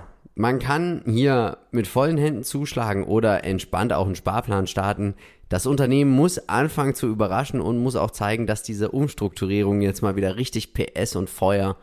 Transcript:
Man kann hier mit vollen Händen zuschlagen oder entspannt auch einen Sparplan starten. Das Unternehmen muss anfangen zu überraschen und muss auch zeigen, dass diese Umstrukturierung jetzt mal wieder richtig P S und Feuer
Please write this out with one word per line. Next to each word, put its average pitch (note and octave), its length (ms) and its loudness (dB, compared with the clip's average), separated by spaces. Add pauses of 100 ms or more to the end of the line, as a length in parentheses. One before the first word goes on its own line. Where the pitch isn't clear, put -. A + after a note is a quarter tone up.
(340)
Man B2 240 2
kann D#3 480 -2
hier A#2+ 500 2 (160)
mit A#2+ 160 0
vollen D3+ 300 2
Händen C#3+ 260 0
zuschlagen A2+ 600 -2
oder G#2+ 400 2
entspannt F#2+ 500 -2
auch F#2 120 2
einen F#2+ 80 -2
Sparplan G2 540 -2
starten. G2+ 460 -2 (340)
Das F#2 180 0
Unternehmen C#3 460 4
muss D#3+ 360 2
anfangen C#3 460 0
zu B2+ 140 -2
überraschen A2 520 0
und A2+ 180 -2
muss B2 180 0
auch F#2 140 0
zeigen, A2 360 -2
dass G#2+ 160 -2
diese G#2 280 -4
Umstrukturierung G2+ 880 0
jetzt G2 220 0
mal G2+ 120 0
wieder G2 220 -2
richtig A#2 380 -6
P - 200 -2
S - 220 -2
und F#2 140 -4
Feuer F#2+ 520 2